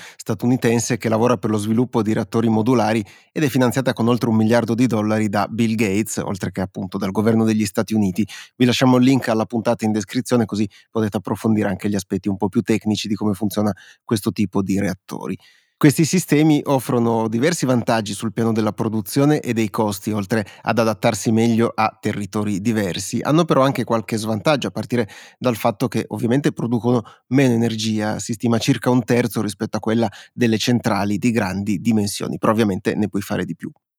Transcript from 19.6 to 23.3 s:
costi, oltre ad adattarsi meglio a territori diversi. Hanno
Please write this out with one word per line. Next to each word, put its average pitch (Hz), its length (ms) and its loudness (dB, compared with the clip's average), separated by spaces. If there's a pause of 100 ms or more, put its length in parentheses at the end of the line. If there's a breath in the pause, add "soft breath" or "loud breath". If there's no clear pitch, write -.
costi, 107 420 -2
oltre 104 340 -2 (180 loud breath)
ad 110 140 0
adattarsi 110 540 0
meglio 113 420 2
a 110 240 -2
territori 101 600 -4
diversi. 101 640 -2
Hanno 156 240 2